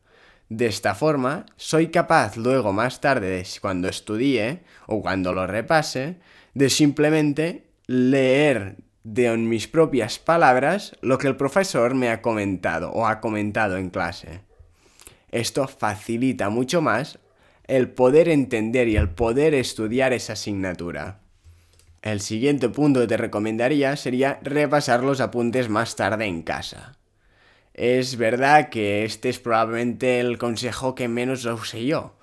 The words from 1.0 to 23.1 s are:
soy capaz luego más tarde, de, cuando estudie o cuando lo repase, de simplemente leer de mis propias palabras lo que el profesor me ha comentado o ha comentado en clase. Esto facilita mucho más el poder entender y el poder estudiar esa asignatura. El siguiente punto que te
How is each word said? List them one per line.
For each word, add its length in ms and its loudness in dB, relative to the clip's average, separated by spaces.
soy 320 0
capaz 500 2
luego 360 0
más 280 -2
tarde, 280 0
de, 180 -4
cuando 260 -2
estudie 760 -2
o 140 -4
cuando 320 -2
lo 140 -2
repase, 720 -2
de 160 4
simplemente 1000 2
leer 920 2
de 340 0
mis 300 -2
propias 500 2
palabras 840 2
lo 160 2
que 100 -2
el 80 0
profesor 580 0
me 160 0
ha 120 -2
comentado 720 -2
o 160 0
ha 140 0
comentado 560 -2
en 120 -4
clase. 520 -6
Esto 360 -2
facilita 800 -2
mucho 320 -2
más 380 -2
el 220 2
poder 400 6
entender 580 0
y 100 2
el 120 2
poder 440 2
estudiar 600 0
esa 200 -4
asignatura. 880 -6
El 180 -4
siguiente 480 0
punto 320 2
que 60 2
te 100 0